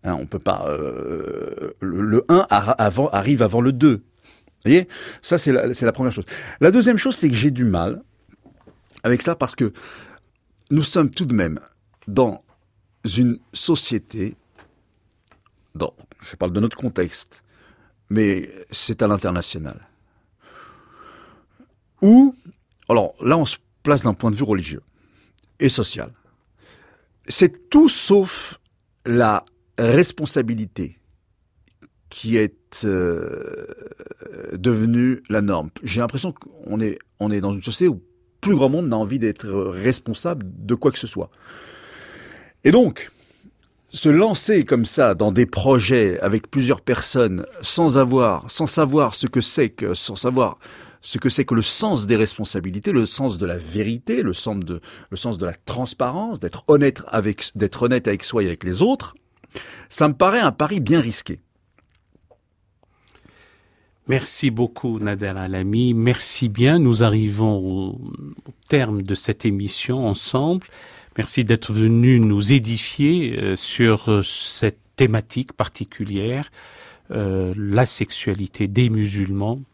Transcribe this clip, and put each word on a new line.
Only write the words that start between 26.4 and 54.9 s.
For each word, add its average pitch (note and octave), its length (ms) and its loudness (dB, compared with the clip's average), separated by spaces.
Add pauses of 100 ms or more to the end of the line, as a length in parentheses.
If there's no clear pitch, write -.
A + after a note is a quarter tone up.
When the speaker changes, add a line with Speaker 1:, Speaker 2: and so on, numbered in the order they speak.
Speaker 1:
C'est - 420 0
tout D4+ 180 8
sauf - 680 0 (480)
la A#2 380 2 (340)
responsabilité A#2 1200 0 (1120)
qui A2+ 260 -4
est, - 480 -4
euh, F2 840 -4 (840)
devenue A#2 800 0
la G#2+ 100 0
norme. F2 300 -2 (120)
J'ai G#2+ 180 -4
l'impression C3+ 320 -4
qu'on - 480 -10
est, A2 180 -4 (220)
on G#2 100 -2
est G#2 100 0
dans G2+ 120 -2
une G2 100 -6
société E3+ 260 0
où G#2 140 -2 (380)
plus F#3+ 160 2
grand C3+ 120 4
monde D#3 200 0
n'a A2+ 80 -2
envie A2 220 -4
d'être A2 300 -2
responsable G2+ 960 -4
de G#2 280 -6
quoi C3+ 160 2
que - 80 -10
ce B2 80 -10
soit. F2+ 240 -10 (1300)
Et D3 80 6
donc, A3 380 2 (800)
se - 180 0
lancer F#3 560 4
comme A#2+ 200 2
ça A2 300 2
dans G#2 180 2
des A#2+ 140 4
projets A2 760 2
avec G2+ 300 -2
plusieurs C3+ 300 0
personnes A2+ 640 0 (160)
sans D3+ 360 2
avoir, A#2+ 520 2
sans D#3+ 160 -4
savoir C#3+ 480 0
ce - 120 -4
que B2+ 140 0
c'est A#2 300 -2
que, G2 240 -6
sans G2+ 220 -8
savoir B2+ 420 0 (440)
ce - 160 -8
que C3 100 0
c'est C3 160 0
que B2 100 -2
le A2+ 80 2
sens D3 440 -2
des A2+ 100 2
responsabilités, G2+ 760 -4
le A#2+ 120 2
sens A#2 320 -4
de G2 80 -6
la F2 140 -6
vérité, G#2+ 640 -4
le G2+ 100 -2
sens G2+ 280 -6
de, E2+ 200 -8 (300)